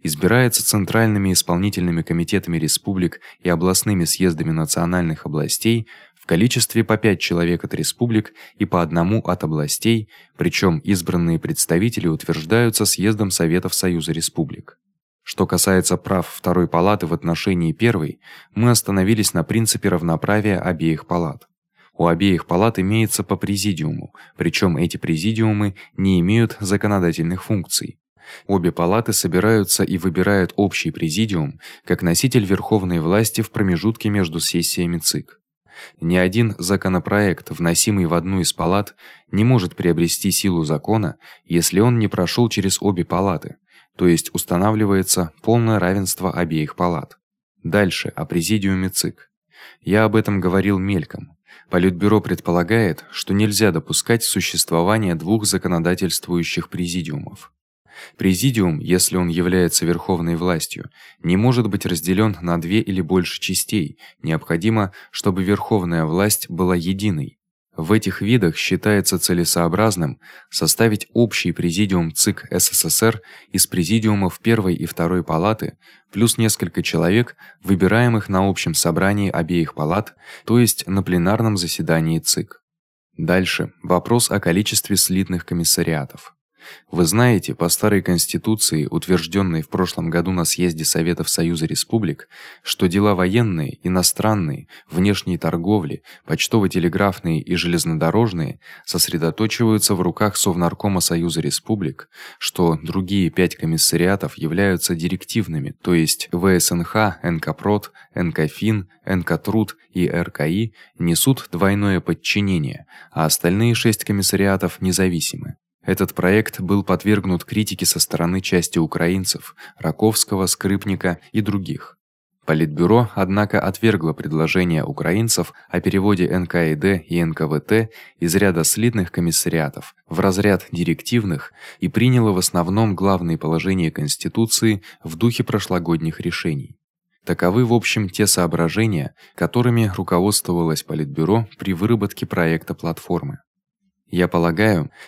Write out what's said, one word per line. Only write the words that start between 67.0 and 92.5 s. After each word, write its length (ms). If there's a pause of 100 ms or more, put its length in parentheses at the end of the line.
В 160
этих 300
видах 340
считается 640
целесообразным 1000 (320)
составить 640
общий 400
президиум 600
цик 360
С 200
С 200
С 140
Р 180 (300)
из 160
президиумов 720
первой 360
и 100
второй 360
палаты 520 (360)
плюс 280
несколько 440
человек, 540 (260)
выбираемых 680
на 180
общем 280
собрании 540
обеих 440
палат, 420 (300)
то 120
есть 300
на 160
пленарном 540
заседании 640
цик. 420 (560)
Дальше 560 (100)
вопрос 480
о 80
количестве 560
слитных 500
комиссариатов. 880 (580)
Вы 140
знаете, 500
по 140
старой 340
конституции, 800
утверждённой 800
в 60
прошлом 420
году 200
на 120
съезде 400
Советов 460
Союза 360
Республик, 600 (360)